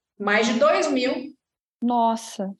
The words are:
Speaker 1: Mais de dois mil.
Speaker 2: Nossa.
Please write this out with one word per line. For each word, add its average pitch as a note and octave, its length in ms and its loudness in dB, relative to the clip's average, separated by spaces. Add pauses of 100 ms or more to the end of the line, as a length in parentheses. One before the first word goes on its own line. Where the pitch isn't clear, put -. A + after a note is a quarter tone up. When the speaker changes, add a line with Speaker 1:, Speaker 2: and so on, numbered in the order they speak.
(200)
Speaker 1:
Mais G#3 260 2
de A#3+ 80 0
dois D#4 360 2
mil. B3+ 460 -2 (460)
Speaker 2:
Nossa. A3+ 800 -2